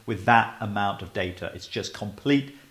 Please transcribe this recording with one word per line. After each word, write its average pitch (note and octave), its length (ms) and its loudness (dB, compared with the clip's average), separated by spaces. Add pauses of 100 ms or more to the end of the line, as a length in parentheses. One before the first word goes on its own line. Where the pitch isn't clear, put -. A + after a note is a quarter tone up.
with G2+ 220 -6
that A2+ 340 6
amount G2+ 400 0
of F2+ 140 -12
data. F#2 400 -4
It's - 120 -14
just - 280 -8
complete C#3 600 0 (160)